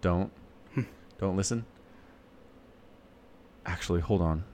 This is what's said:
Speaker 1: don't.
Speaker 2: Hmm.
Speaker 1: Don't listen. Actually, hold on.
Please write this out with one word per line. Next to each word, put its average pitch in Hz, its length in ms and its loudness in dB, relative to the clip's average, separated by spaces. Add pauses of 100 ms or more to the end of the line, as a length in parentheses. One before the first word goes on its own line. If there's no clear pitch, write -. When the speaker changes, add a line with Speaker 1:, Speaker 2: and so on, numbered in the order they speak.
Speaker 1:
don't. 90 320 0 (420)
Speaker 2:
Hmm. 131 80 -2 (360)
Speaker 1:
Don't 95 180 0
listen. 117 280 -2 (2000)
Actually, 87 340 0
hold 95 200 2
on. 80 220 2 (120)